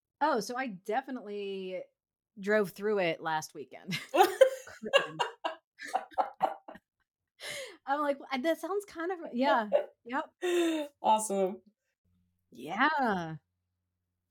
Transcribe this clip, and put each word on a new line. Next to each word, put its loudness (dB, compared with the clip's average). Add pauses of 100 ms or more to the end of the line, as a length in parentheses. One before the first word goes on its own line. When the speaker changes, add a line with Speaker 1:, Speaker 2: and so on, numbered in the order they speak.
(220)
Speaker 1:
Oh, 2
so -6
I -4
definitely -6 (580)
drove 2
through 0
it 2
last -4
weekend. -10
<laughs> -6
Kirtland. 4
<laughs> -2 (2500)
I'm 0
like, 2 (240)
"That 2
sounds -4
kind -6
of," -6 (140)
yeah. 2 (360)
Yep. 0
Speaker 2:
<laughs> -20
Awesome. 2 (960)
Speaker 1:
Yeah. -2 (960)